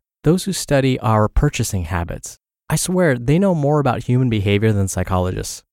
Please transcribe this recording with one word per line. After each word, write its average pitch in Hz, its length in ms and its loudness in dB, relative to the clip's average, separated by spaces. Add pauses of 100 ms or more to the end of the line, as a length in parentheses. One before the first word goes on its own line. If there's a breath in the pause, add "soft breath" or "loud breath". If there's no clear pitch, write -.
(240)
those 175 200 2
who 190 100 -4
study 135 460 0
our 107 280 2
purchasing 113 560 -2
habits, 85 540 -8 (320)
I 156 60 0
swear 175 420 0
they 139 220 0
know 196 160 2
more 147 240 2
about 131 240 0
human 127 260 2
behavior 104 440 2
than 98 140 0
psychologists. 92 840 -4